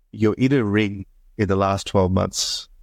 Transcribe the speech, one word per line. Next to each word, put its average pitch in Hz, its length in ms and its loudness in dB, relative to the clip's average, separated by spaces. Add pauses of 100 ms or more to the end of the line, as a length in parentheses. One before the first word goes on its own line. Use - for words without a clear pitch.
(120)
your 107 260 0
inner 131 260 2
ring 101 420 -2 (320)
in 107 100 0
the 95 80 2
last 98 320 0
twelve 92 240 2
months - 580 -4 (120)